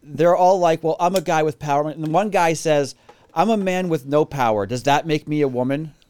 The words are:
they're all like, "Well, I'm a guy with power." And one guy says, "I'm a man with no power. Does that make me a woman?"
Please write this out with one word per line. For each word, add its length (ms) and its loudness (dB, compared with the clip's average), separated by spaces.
they're 360 0
all 240 4
like, 240 0
"Well, 160 0
I'm 160 0
a 40 2
guy 220 0
with 160 -4
power." 320 -2
And 240 -8
one 160 0
guy 220 2
says, 420 0
"I'm 160 2
a 60 2
man 320 -2
with 180 -4
no 180 2
power. 400 0
Does 200 -6
that 240 2
make 180 -2
me 140 -2
a 80 2
woman?" 440 -4